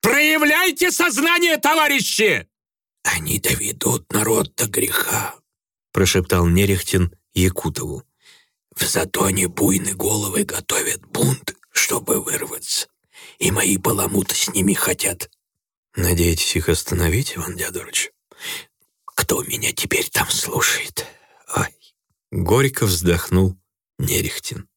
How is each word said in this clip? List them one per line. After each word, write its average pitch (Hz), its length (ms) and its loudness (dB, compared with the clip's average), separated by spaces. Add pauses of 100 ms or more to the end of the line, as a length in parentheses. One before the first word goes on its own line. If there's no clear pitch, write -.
Проявляйте 302 880 4
сознание, 339 680 2
товарищи!» 277 880 2 (540)
«Они - 360 0
доведут - 760 -2
народ 107 440 0
до - 100 -4
греха», - 680 -4 (580)
прошептал 90 540 2
Нерехтин 92 680 2 (200)
Якутову. 87 720 -2 (680)
«В - 80 -4
Затоне - 680 0
буйны 95 460 0
головы 104 500 -2
готовят - 600 -4
бунт, - 480 -2 (160)
чтобы - 520 0
вырваться. - 680 -6 (500)
И - 120 2
мои 101 260 2
баламуты 95 580 0
с - 140 0
ними 98 240 2
хотят». - 580 -2 (680)
«Надеетесь 85 600 2
их 90 120 0
остановить, 87 680 0
Иван 87 200 -8
Дядорович?» - 560 -6 (920)
«Кто - 380 -2
меня - 300 -6
теперь - 360 -2
там - 220 -2
слушает? - 760 -2 (480)
Ой!» - 220 -2 (540)
Горько 120 560 2
вздохнул 92 720 2 (400)
Нерехтин. - 800 -4